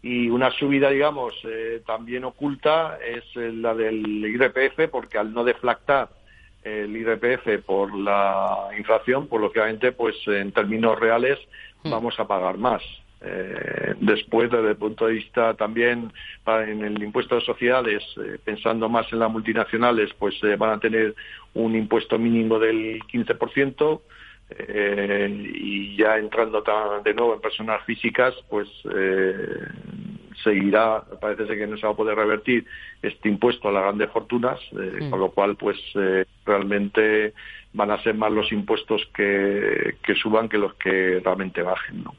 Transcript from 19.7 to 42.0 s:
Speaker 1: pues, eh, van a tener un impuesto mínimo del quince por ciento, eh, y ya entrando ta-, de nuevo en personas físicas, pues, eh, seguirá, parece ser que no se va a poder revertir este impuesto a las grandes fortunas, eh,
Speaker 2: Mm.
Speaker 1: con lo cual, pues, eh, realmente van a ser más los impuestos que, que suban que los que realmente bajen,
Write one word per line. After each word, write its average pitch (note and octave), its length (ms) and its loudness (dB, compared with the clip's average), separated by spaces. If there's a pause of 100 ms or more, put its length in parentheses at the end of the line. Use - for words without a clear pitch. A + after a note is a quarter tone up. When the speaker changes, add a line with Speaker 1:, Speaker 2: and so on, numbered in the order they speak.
Speaker 1:
pues, G2+ 160 0 (100)
eh, G#2 120 4
van G#2+ 140 2
a G#2+ 100 -2
tener A2 340 0 (400)
un A2+ 200 0
impuesto A2 440 0
mínimo A2+ 400 2
del A2 420 0 (100)
quince A#2 240 0
por - 180 -4
ciento, D3+ 500 2 (480)
eh, G2+ 800 0 (260)
y G2+ 420 -6
ya G#2+ 200 6
entrando G#2+ 460 0
ta-, G#2+ 420 0
de G#2 100 4
nuevo A#2 200 2
en G#2+ 60 -10
personas A2 440 -4
físicas, A#2+ 500 0 (140)
pues, G2+ 200 -4 (240)
eh, F#2+ 420 2 (1080)
seguirá, G#2+ 600 4 (180)
parece G#2 260 -2
ser G#2 120 -4
que G#2 80 -4
no G#2+ 100 -8
se G#2+ 100 -4
va G#2+ 60 2
a G#2+ 40 -2
poder G#2+ 200 0
revertir A2 480 2 (380)
este - 260 -4
impuesto G#2+ 400 2
a G2+ 40 2
las G2 100 2
grandes G#2 280 0
fortunas, A#2+ 480 -2 (140)
eh, F#2+ 280 -8
Speaker 2:
Mm. D3 100 -6
Speaker 1:
con G2+ 100 -2
lo F#2+ 100 2
cual, G2+ 260 2
pues, G2+ 220 -2 (180)
eh, F#2+ 280 2 (220)
realmente G#2 880 2 (380)
van G#2 180 0
a G2+ 120 -2
ser A2+ 120 0
más G#2+ 180 0
los G#2+ 200 0
impuestos G#2+ 500 -2 (120)
que, G2+ 880 2
que G#2 120 2
suban A2 340 2
que G#2+ 80 -2
los G2+ 180 0
que F#2 480 2
realmente F#2 400 -2
bajen, - 420 -4